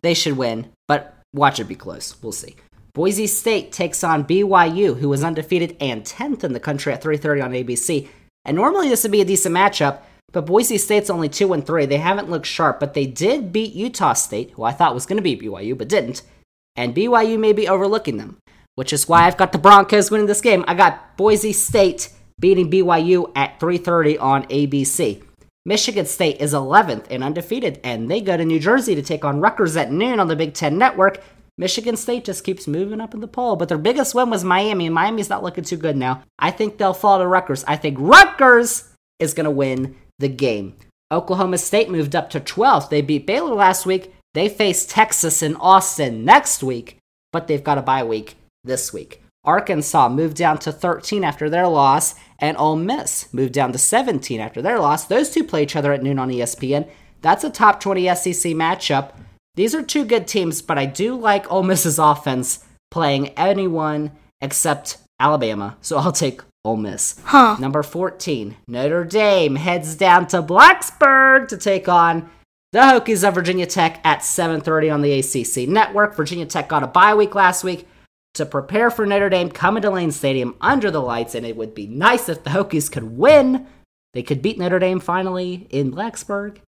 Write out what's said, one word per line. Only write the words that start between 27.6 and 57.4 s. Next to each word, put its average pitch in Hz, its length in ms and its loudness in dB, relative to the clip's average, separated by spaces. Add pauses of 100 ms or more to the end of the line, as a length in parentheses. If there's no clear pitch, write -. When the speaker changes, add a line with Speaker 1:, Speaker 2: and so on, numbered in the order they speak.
Speaker 1:
and 117 260 -6
they 208 120 -2
go 185 160 -2
to 165 80 -2
New 160 140 0
Jersey 220 360 2
to 147 60 -4
take 151 240 -6
on 143 160 -2
Rutgers 190 340 0
at 131 160 -2
noon 220 280 0
on 180 80 2
the 160 80 -2
Big 147 180 -4
Ten 156 240 -4
Network. 196 420 2 (400)
Michigan 220 380 -4
State 240 260 -6
just - 200 -10
keeps 185 240 -8
moving 196 340 -6
up 226 140 -14
in 214 40 -12
the 190 80 -12
poll, 240 280 -2
but 170 120 -4
their 160 120 -2
biggest 247 340 0
win 247 160 2
was 196 140 -2
Miami, 190 420 0
and 165 80 -2
Miami's 202 380 -2
not 190 100 -4
looking 180 220 -8
too 175 120 -8
good 156 220 -4
now. 131 240 -4 (160)
I 262 140 0
think 214 260 -4
they'll 190 160 0
fall 196 240 2
to 185 80 2
Rutgers. 180 420 0
I 147 80 0
think 143 240 -4
Rutgers 247 880 6 (300)
is 147 140 -2
gonna 156 160 -2
win 135 460 -2 (240)
the 139 100 0
game. 120 460 -4 (360)
Oklahoma 180 460 -2
State 180 320 0
moved 156 260 -2
up 170 140 -4
to 156 100 -6
twelfth. 208 520 0
They 151 100 2
beat 143 240 -2
Baylor 269 300 -2
last 190 320 2
week. 185 260 -4 (220)
They 190 140 0
face 208 360 -2
Texas - 560 0
in 160 140 -2
Austin 151 680 2
next 240 380 4
week, 127 380 -8 (340)
but 165 140 -6
they've 143 160 -2
got 143 160 2
a - 20 -6
bye 131 220 0
week 110 320 -6 (280)
this 127 300 -6
week. - 300 -16 (200)
Arkansas 170 640 0
moved 151 280 -2
down 156 220 0
to 160 120 -8
thirteen 185 520 -4
after 151 260 -4
their 175 180 0
loss, 147 460 2 (240)
and 151 200 -2
Ole 156 180 0
Miss - 580 -6
moved 127 200 -4
down 131 180 0
to 143 80 -8
seventeen 208 600 -2
after 110 220 -10
their 214 160 0
loss. 156 280 0
Those 277 260 0
two 330 120 0
play 165 200 -2
each 143 120 -6
other 143 160 0
at 135 120 -2
noon 139 160 -2
on 131 100 -4
E 123 100 -4
S 117 140 -4
P 135 220 -4
N. 147 100 -2 (360)
That's 180 220 0